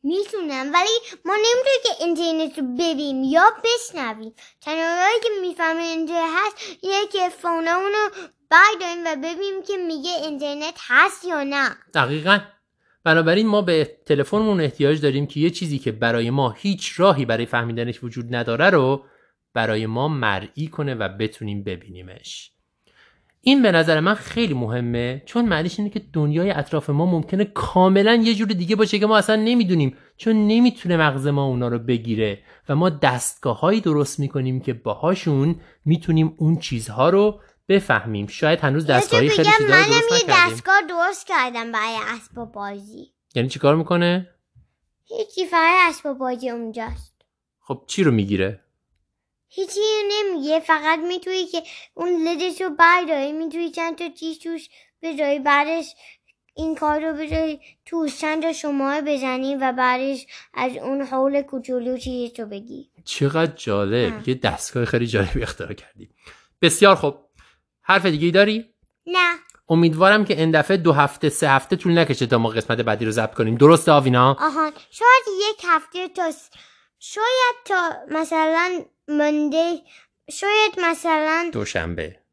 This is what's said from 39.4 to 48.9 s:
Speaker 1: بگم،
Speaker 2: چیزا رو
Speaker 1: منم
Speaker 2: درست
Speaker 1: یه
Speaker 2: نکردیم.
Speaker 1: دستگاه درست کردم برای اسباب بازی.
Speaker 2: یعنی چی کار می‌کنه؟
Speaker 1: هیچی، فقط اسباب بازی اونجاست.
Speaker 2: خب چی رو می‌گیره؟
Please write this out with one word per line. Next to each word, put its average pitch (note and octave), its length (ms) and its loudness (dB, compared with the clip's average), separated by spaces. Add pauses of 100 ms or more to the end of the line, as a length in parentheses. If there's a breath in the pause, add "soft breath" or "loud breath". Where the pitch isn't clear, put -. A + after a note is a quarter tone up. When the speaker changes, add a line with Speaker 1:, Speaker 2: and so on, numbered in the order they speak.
Speaker 1:
بگم، G#4+ 80 6
Speaker 2:
چیزا G#4+ 100 2
رو F#4+ 140 6
Speaker 1:
منم G#4 80 2
Speaker 2:
درست A#4 220 4
Speaker 1:
یه A#4 60 4
Speaker 2:
نکردیم. F4+ 360 4
Speaker 1:
دستگاه G4 360 2
درست F4+ 380 -2
کردم A#3+ 440 -4
برای A3+ 260 -4 (200)
اسباب A3+ 340 -16
بازی. G3+ 640 -14 (220)
Speaker 2:
یعنی B2 140 0
چی - 100 -10
کار C#3+ 160 4
می‌کنه؟ F3 540 0 (760)
Speaker 1:
هیچی، A4 400 -6
فقط F4 440 2
اسباب C#4 280 -8
بازی B3+ 320 -6
اونجاست. A#3 640 -12 (460)
Speaker 2:
خب - 280 -10
چی - 160 -2
رو D3+ 80 6
می‌گیره؟ G2 480 0 (960)